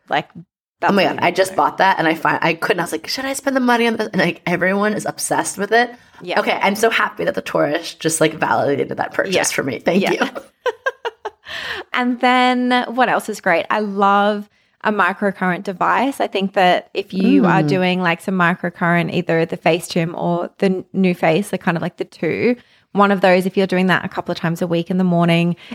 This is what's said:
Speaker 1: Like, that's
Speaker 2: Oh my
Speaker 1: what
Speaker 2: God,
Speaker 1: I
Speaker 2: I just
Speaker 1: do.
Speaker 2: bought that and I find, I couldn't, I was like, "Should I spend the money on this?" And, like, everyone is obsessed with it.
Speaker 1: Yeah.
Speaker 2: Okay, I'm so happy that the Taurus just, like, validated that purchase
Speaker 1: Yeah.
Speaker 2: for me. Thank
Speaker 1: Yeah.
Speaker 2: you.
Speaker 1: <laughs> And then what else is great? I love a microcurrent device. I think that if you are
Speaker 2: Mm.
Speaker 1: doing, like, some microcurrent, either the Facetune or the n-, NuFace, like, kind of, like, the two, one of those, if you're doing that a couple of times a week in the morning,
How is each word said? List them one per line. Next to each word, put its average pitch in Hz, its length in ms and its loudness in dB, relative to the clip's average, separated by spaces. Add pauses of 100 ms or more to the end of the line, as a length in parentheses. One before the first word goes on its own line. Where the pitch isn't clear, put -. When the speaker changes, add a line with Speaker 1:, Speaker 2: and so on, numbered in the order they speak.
Speaker 1:
Like, 151 220 -2 (500)
that's 170 120 2
Speaker 2:
Oh 202 40 2
my 185 80 4
Speaker 1:
what 139 120 -2
Speaker 2:
God, - 80 -4
Speaker 1:
I - 20 4
Speaker 2:
I 175 40 2
just 190 200 0
Speaker 1:
do. - 60 -12
Speaker 2:
bought 147 220 0
that 185 200 4
and 165 100 0
I 160 60 2
find, 151 260 -2
I 165 140 0
couldn't, 180 260 -2
I 170 40 -2
was 170 80 -8
like, 160 140 -8
"Should - 200 -6
I 269 80 -6
spend 269 200 -4
the 269 60 2
money 240 260 2
on 226 100 0
this?" 220 120 -4
And, 185 120 -2
like, 170 260 0
everyone 196 480 0
is - 120 -6
obsessed 156 520 -4
with 202 120 -4
it. 240 200 2 (320)
Speaker 1:
Yeah. 180 180 -2
Speaker 2:
Okay, 208 220 0
I'm 196 140 2
so 226 140 2
happy 196 360 -2
that - 80 -2
the - 80 -6
Taurus 160 520 -2
just, - 260 -2
like, 160 140 2
validated 131 600 0
that - 160 -4
purchase 190 220 -2
Speaker 1:
Yeah. - 100 2
Speaker 2:
for - 180 -4
me. 120 160 -4
Thank 180 240 0
Speaker 1:
Yeah. - 100 0
Speaker 2:
you. 254 140 -2
Speaker 1:
<laughs> - 140 -10 (1500)
And 247 280 -2
then 247 520 2 (220)
what 247 140 2
else 165 200 0
is 208 120 -8
great? 170 300 0
I 214 100 0
love 202 680 2 (340)
a 214 100 0
microcurrent 196 680 0
device. 190 580 0
I 196 60 0
think 190 280 -4
that 180 400 2
if 190 200 -6
you 190 320 4
are 175 160 4
Speaker 2:
Mm. 151 60 0
Speaker 1:
doing, 185 340 0
like, 170 180 0
some 190 140 -4
microcurrent, 175 800 0
either 165 320 0
the 170 100 -8
Facetune 170 640 -2
or 170 400 -2
the 196 80 0
n-, 185 180 0 (100)
NuFace, 180 580 2
like, 185 100 -4
kind 170 140 0
of, 160 60 -4
like, 170 160 -8
the - 60 -4
two, 160 520 -2 (360)
one 202 180 4
of 196 100 2
those, 185 260 4
if 190 100 -4
you're 190 100 2
doing 185 200 2
that 175 180 2
a 190 40 -6
couple - 240 -6
of - 60 -6
times 165 220 -4
a 180 60 -2
week 170 240 -2
in 185 80 -2
the 185 60 2
morning, 170 520 2 (180)